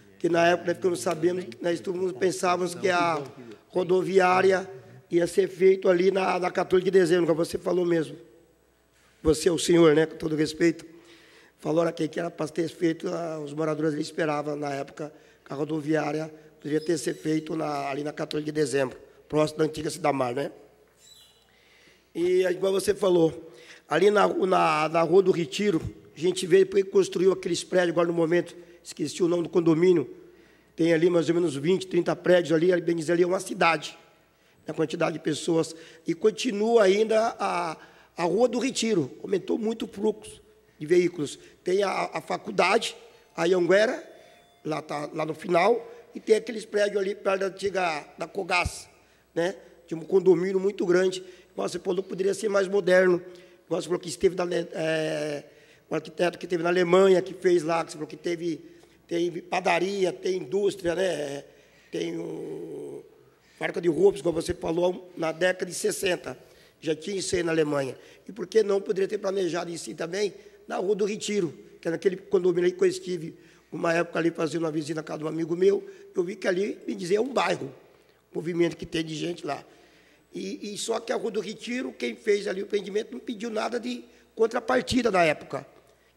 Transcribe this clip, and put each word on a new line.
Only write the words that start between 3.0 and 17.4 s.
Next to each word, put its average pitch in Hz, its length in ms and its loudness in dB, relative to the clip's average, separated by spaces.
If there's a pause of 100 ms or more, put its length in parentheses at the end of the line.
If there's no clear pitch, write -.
rodoviária 185 1040 4 (420)
ia 170 160 4
ser 185 220 0
feito 190 400 4
ali 185 220 4
na, 185 280 0
na 180 100 -2
quatorze 180 360 2
de 196 60 2
dezembro, 180 360 6
como 160 160 2
você - 140 -4
falou 180 280 0
mesmo. 160 300 0 (1040)
Você, 156 280 2
o 165 80 2
senhor, 165 360 6
né, 156 120 6
com 156 100 -6
todo 160 180 -6
respeito, 156 520 0 (760)
falou 156 240 0
aqui 165 240 -2
que 151 100 -12
era 170 140 -6
pra 160 160 -6
ter 165 220 -4
feito, 165 400 -2
ah, 165 300 -6
os 143 140 -10
moradores 156 400 -2
ali 147 80 -4
esperavam, 151 540 -4
na 147 180 -6
época, 139 380 -10 (380)
a - 60 -10
rodoviária 151 800 -4 (280)
deveria 151 240 -2
ter 170 120 0
sido 151 220 -4
feito 156 360 -2